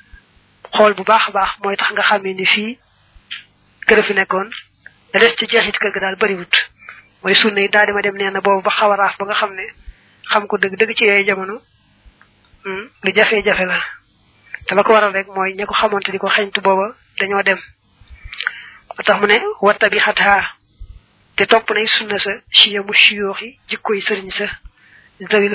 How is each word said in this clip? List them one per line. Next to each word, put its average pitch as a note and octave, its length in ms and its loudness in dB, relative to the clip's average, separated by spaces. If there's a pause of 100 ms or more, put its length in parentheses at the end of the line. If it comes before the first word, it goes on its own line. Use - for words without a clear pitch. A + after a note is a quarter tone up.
(760)
xool G#3 180 6
bu F#3+ 100 -8
baax G#3+ 240 4
a - 20 -8
baax G3 200 0 (120)
mooy G3+ 140 -2
tax - 160 -2
nga G#3 100 -2
xàmmee G3 320 0
ni F#3 120 -4
fii G#3+ 320 -2 (1080)
kër G#3+ 160 4
fi G#3 120 -4
nekkoon. F#3+ 360 -2 (640)
La F#3+ 60 2
des A#3 160 6
ci A3 120 -4
jeexit A3 300 0
kër G3+ 140 -2
ga G3 80 -6
daal F#3+ 160 -4
bariwut. F#3+ 380 -2 (680)
Mooy F#3+ 120 2
sunna G3+ 260 2
yi G3+ 80 0
daa G#3 180 4
dema G3+ 160 -2
dem, G3+ 140 -4
nee G3 140 -2
na G3 100 -4
boobu G3 220 2
ba G#3 80 0
xaw G#3 220 2
a G3+ 40 2
raaf G3 220 0
ba G3+ 80 -6
nga G#3 80 -4
xam G3+ 200 -2
ne F#3+ 120 -12 (640)
xam G#3 160 2
ko G#3 120 -2
dëgg-dëgg G3 380 -2
ci A#3+ 80 2
yooyu G3+ 220 4
jamono, G3 360 -4 (1040)
hmm, G3 200 -8 (200)
lu F#3+ 100 0
jafe-jafe G3+ 520 2
la. E3+ 120 -4 (880)
Te - 80 -4
la G3+ 80 4
ko A3+ 100 4
waral G#3 200 4
rek F#3+ 160 -4
mooy F#3+ 260 -4
ña G3+ 120 -6
ko - 80 -8
xamoon G#3 280 0
te G3 100 -6
di G3 60 -6
ko G3 100 -4
xeñtu G3+ 320 -2
booba G3 340 0 (240)
dañoo G3+ 240 -2
dem. F#3+ 160 0 (1300)
Moo - 160 -12
tax G3 160 4
mu G#3 60 4
ne, G#3 120 4 (220)
"Wa G3+ 140 4
tabixatha" G3+ 800 0 (800)
Te G3 100 2
topp A3+ 280 2
nay G#3+ 120 0
sunna G#3 320 0
sa, G3 120 -2 (200)
siyamu G3+ 420 2 (100)
shuyuxi, G3+ 460 0 (200)
jikkoy G#3+ 320 -4
sëriñ F#3+ 300 -6
sa, G3+ 160 -6 (840)
zawil G3+ 240 2